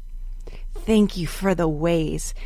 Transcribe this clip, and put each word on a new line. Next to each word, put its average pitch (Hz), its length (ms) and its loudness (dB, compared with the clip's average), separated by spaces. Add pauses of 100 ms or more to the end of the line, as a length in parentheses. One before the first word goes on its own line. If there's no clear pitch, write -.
(720)
Thank 214 440 4
you 170 100 -2
for 190 300 0
the 165 100 2
ways 156 640 0 (140)